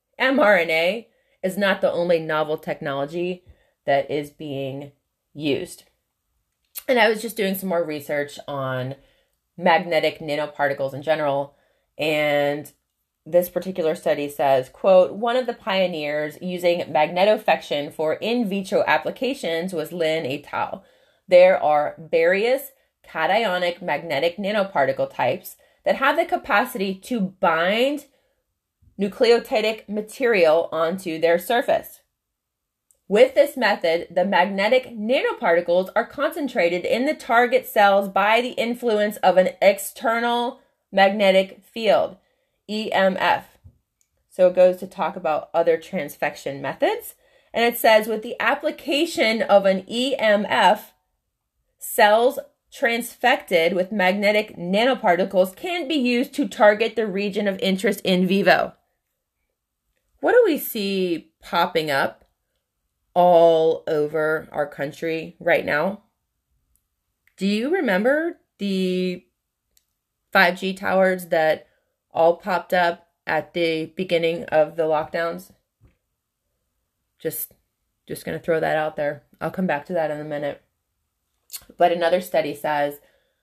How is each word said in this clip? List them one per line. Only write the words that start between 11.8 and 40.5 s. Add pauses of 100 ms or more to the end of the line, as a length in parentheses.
and (540)
this
particular
study
says,
quote,
"One
of
the
pioneers
using
magnetofection
for
in
vitro
applications
was
Lin
et
al. (440)
There
are
various (340)
cationic
magnetic
nanoparticle
types (280)
that
have
the
capacity
to
bind (920)
nucleotidic
material
onto
their
surface. (1080)
With
this
method,
the
magnetic
nanoparticles
are
concentrated
in
the
target
cells
by
the
influence
of
an (100)
external (320)